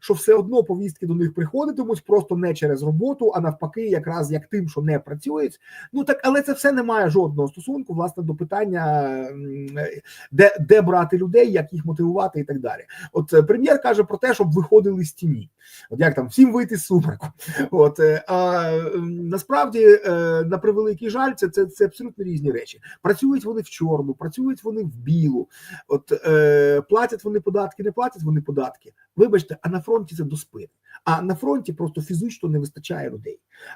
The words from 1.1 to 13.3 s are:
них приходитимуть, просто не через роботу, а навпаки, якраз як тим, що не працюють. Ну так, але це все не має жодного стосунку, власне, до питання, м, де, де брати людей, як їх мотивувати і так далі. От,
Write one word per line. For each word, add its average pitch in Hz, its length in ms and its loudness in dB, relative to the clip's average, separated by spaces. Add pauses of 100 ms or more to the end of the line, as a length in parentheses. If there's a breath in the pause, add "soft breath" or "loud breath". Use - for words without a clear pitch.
них 170 180 -2
приходитимуть, 240 720 -4
просто 196 300 2
не 175 180 -2
через 147 300 -2
роботу, 220 520 0
а 175 40 0
навпаки, 165 480 -6
якраз 165 440 -4
як 151 160 -6
тим, 190 220 -6
що 147 120 -6
не 151 180 -2
працюють. 277 600 -6 (340 loud breath)
Ну 269 100 -4
так, 277 200 -2
але 269 180 2
це 277 120 -4
все 277 180 2
не 254 120 0
має 220 260 0
жодного 147 400 0
стосунку, 262 440 -10
власне, 175 300 -6
до 156 120 -4
питання, 165 680 -2 (260)
м, 139 380 -12 (640 loud breath)
де, 202 280 6
де 202 220 6
брати 180 360 2
людей, 208 340 4
як 160 220 -2
їх 160 120 -8
мотивувати 170 540 -2
і 143 40 -4
так 139 160 -6
далі. 120 220 -8 (320 loud breath)
От, - 200 -2